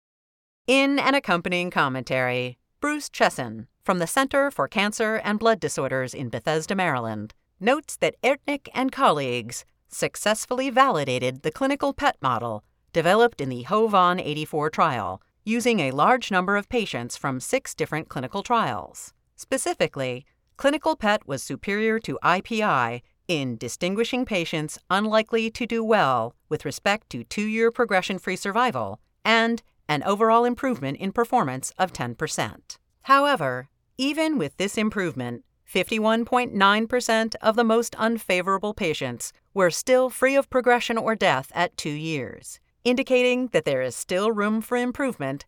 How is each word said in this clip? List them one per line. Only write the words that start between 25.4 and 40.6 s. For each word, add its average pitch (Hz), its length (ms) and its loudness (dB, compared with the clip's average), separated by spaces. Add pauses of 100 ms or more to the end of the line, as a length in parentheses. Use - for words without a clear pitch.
to 233 160 -6
do 226 160 -2
well 135 520 2 (140)
with - 160 -4
respect 202 460 -4
to 120 140 -8
two-year 220 460 0
progression-free 190 680 -2
survival 185 640 -2 (240)
and 226 380 2 (240)
an 151 160 -2
overall 226 420 4
improvement 226 540 -2
in 185 140 -6
performance 185 680 -2
of 185 140 0
ten 120 220 -6
percent. - 640 -6 (240)
However, 190 680 2 (300)
even 302 400 0
with 147 180 -4
this 196 220 -4
improvement, 175 640 -4 (200)
fifty-one 220 600 0
point 247 300 0
nine 202 320 4
percent 226 560 0
of 220 120 4
the 233 100 4
most 226 320 2
unfavorable 196 760 -2
patients 143 600 -4 (200)
were 185 180 4
still 254 380 2
free 262 280 2
of 277 140 2
progression 240 460 2